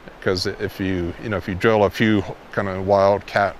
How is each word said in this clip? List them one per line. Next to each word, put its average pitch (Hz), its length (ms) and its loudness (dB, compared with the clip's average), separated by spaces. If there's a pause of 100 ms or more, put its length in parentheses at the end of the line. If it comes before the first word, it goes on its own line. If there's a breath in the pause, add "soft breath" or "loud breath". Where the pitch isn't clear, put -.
(220)
'cause 95 260 -2
if 98 320 -8
you, 92 420 -2
you 113 80 -8
know, 104 80 -2
if - 100 -6
you 101 60 -4
drill 107 300 4
a 95 80 4
few 107 320 2 (280)
kind 101 160 -4
of 95 200 -6
wildcat 98 720 2